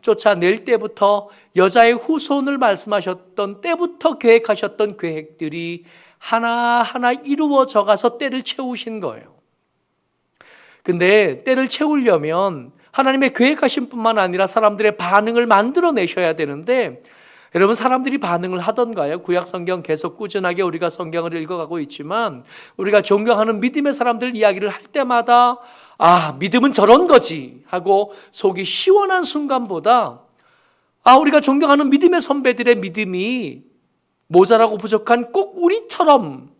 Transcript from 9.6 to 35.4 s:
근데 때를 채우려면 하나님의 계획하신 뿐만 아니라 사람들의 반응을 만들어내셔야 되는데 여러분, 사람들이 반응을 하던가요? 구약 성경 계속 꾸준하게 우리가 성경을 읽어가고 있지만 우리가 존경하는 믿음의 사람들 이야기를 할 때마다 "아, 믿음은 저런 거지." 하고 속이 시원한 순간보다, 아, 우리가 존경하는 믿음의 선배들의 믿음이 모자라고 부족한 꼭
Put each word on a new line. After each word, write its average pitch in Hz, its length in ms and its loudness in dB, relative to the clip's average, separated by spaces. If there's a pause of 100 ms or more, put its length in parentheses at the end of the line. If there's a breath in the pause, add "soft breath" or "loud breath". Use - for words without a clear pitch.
근데 180 560 2
때를 262 280 0
채우려면 185 1040 -2 (220 soft breath)
하나님의 269 400 0
계획하신 269 560 0
뿐만 226 300 -2
아니라 185 280 0
사람들의 208 500 0
반응을 214 480 0
만들어내셔야 220 880 0
되는데 160 680 -6 (540 soft breath)
여러분, 196 180 2
사람들이 254 440 -2
반응을 180 420 -4
하던가요? 185 640 -4
구약 175 260 -4
성경 180 340 -8
계속 160 340 -6
꾸준하게 185 460 -4
우리가 170 260 -4
성경을 170 460 -8
읽어가고 165 460 -8
있지만 151 640 -8 (320 loud breath)
우리가 202 260 2
존경하는 214 560 0
믿음의 277 360 -4
사람들 240 420 -4
이야기를 202 320 0
할 - 160 -12
때마다 247 760 0 (400 loud breath)
"아, 160 400 2
믿음은 226 340 0
저런 240 360 6
거지." 139 580 2
하고 196 460 -2 (180 loud breath)
속이 185 340 -4
시원한 381 600 2
순간보다, 233 960 -2 (840)
아, 254 140 8
우리가 294 240 4
존경하는 285 500 2
믿음의 339 300 4
선배들의 247 560 2
믿음이 185 840 -6 (640)
모자라고 214 500 4
부족한 220 540 -2
꼭 392 280 -4